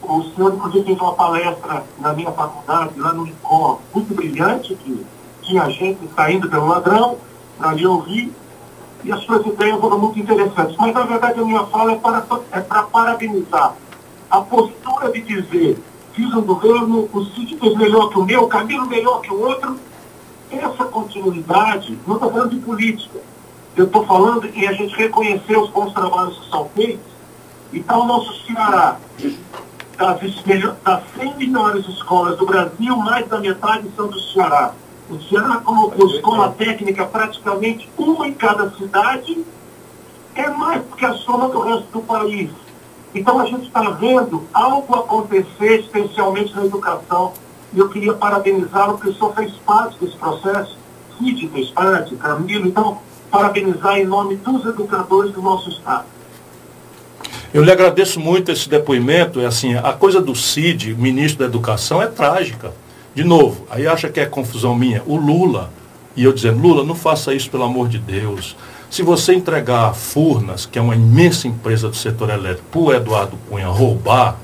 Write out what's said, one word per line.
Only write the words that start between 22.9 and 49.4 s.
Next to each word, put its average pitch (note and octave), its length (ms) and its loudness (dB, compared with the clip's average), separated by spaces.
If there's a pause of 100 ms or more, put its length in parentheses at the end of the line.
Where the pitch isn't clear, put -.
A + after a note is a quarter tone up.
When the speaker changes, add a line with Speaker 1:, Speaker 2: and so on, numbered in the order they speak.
Speaker 1:
eu F#3 120 6
tô A3 160 2
falando G#3+ 500 4
em G3+ 120 -2
a G3 60 0
gente G3 240 -6
reconhecer G#3+ 600 0
os G#3 120 2
bons G3+ 220 -2
trabalhos F#3 460 -2
que - 120 -18
são - 240 -4
feitos. A3 380 -4 (600)
Então, A3+ 300 0
o A#3+ 40 2
nosso - 400 -2
Ceará, G#3 500 2 (1000)
das F#3 240 0
es-, G3 240 -10
melhor, F#3+ 380 0
das F#3 180 2 (160)
cem C4+ 180 -6
melhores A3 520 0
escolas F3 500 -2
do F#3+ 80 2
Brasil, A#3+ 500 0
mais A3+ 320 -2
da G#3+ 100 -4
metade G3+ 580 -2
são G#3 100 -4
do F#3+ 120 -8 (140)
Ceará. - 400 2 (380)
O D#3 100 -10
Ceará - 360 0
colocou G#3+ 500 4
escola G#3+ 500 0
técnica G3+ 480 -2
praticamente A3 920 -4
uma D#4 280 0
em C#4 60 -4
cada G#3+ 380 0
cidade, A#3 680 -2 (960)
é C#4+ 140 -4
mais D4 340 -2
do - 140 -16
que B3+ 80 -4
a A#3 100 0
soma B3 340 0
do B3 120 -2
resto A3+ 320 -2
do A3+ 80 -4
país. G#3 480 -2 (680)
Então A3+ 240 0
a A#3+ 60 2
gente B3+ 260 -8
tá G#3+ 200 0
vendo A#3+ 640 0
algo C4 420 2
acontecer, G#3+ 840 2
especialmente G#3 760 -2
na G3 80 -2
educação, F#3 680 -2 (400)
e F#3 60 -2
eu G3 100 6
queria G#3 260 -2
parabenizá-lo, G3 800 0
porque G3+ 160 -4
o - 40 -4
senhor G#3 200 -2
fez G3 180 -4 (140)